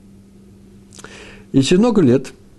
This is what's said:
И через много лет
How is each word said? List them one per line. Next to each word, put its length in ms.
И 100
через 160
много 220
лет 320